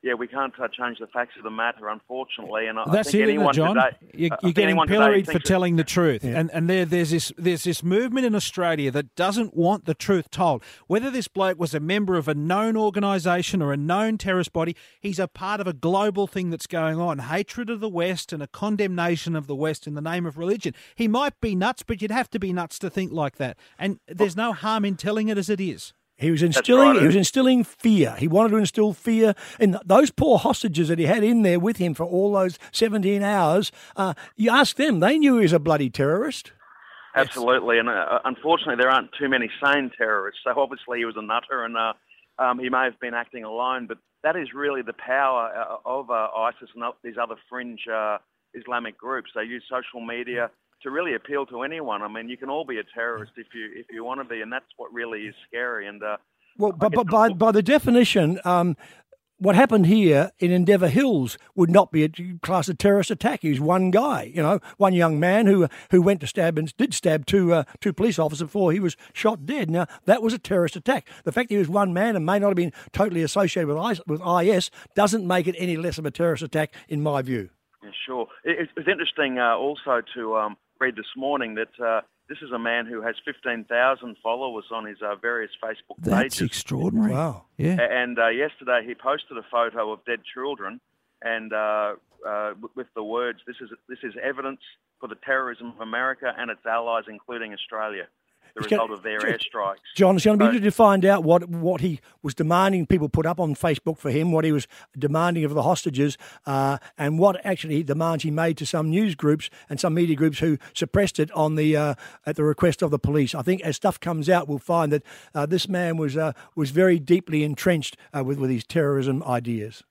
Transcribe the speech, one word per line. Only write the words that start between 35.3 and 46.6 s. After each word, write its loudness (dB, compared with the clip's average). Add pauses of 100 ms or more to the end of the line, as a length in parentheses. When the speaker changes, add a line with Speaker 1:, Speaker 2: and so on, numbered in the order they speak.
Speaker 3:
he 6
was 6
a 6
bloody 2
terrorist. -2 (640)
Speaker 1:
Absolutely, 2
and, 0
uh, 0
unfortunately -2
there 4
aren't 2 (100)
too -2
many 0 (160)
sane 2
terrorists, -2
so -2
obviously -6
he -2
was -8
a -12
nutter, -4
and, -8
uh, -2 (440)
um, 0
he -6
may 0
have -4
been -8
acting -8
alone, -6
but -10 (240)
that 0
is -8
really -4
the -10
power, -2
uh, -8
of, -8
uh, -2 (100)
isis -4